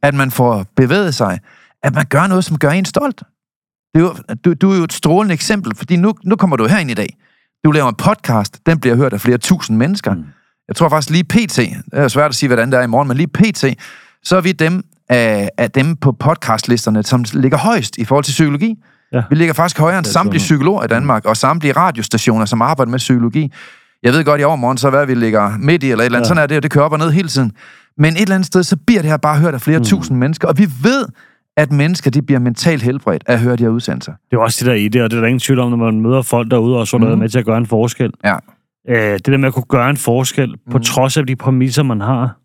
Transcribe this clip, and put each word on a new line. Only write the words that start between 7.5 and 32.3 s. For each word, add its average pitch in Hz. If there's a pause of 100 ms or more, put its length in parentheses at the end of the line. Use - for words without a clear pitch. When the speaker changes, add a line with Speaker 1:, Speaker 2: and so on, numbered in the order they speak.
Speaker 1:
Du 156
laver 147
en 113
podcast, -
den 165
bliver 120
hørt 131
af 101
flere 123
tusind -
mennesker. 135
Speaker 2:
Mm. 82 (440)
Speaker 1:
Jeg 101
tror 165
faktisk 151
lige 165
P - (180)
T, -
det - (100)
er 139
svært 143
at 131
sige, 139
hvordan 123
det 127
er 123
i 127
morgen, 123
men 123
lige 160
P - (160)
T, - (600)
så 180
er 185
vi 180
dem 170 (260)
af, 110 (100)
af 120
dem 147
på 135
podcastlisterne, 113
som 123
ligger 139
højst 165
i 117
forhold 139
til 143
psykologi. 156 (380)
Speaker 2:
Ja. 127
Speaker 1:
Vi 139
ligger 165
faktisk 165
højere 165
end 170
Speaker 2:
Det 110
er -
Speaker 1:
samtlige 180
Speaker 2:
sådan. -
Speaker 1:
psykologer 156
i -
Danmark, 113
Speaker 2:
Mm. -
Speaker 1:
og 110
samtlige 147
radiostationer, 117
som 113
arbejder 135
med 127
psykologi. 123 (500)
Jeg 123
ved 156
godt, 147
i 143
overmorgen, 131
så 139
er, 139
hvad 139
vi 131
ligger 107
midt 147
i, 135
eller 113
et 120
eller 120
andet. 117
Speaker 2:
Ja. -
Speaker 1:
Sådan 165
er 143
det, 151
og 143
det 147
kører 143
op 151
og 156
ned 165
hele 170
tiden. 127 (460)
Men 151
et 175
eller 196
andet 190
sted, 185
så 175
bliver 208
det 151
her 156
bare 151
hørt 160
af 131
flere 156
Speaker 2:
Mm. 120
Speaker 1:
tusind 113
mennesker, 139
og 147
vi 202 (140)
ved, 247 (500)
at 147
mennesker, 147
de 139
bliver 139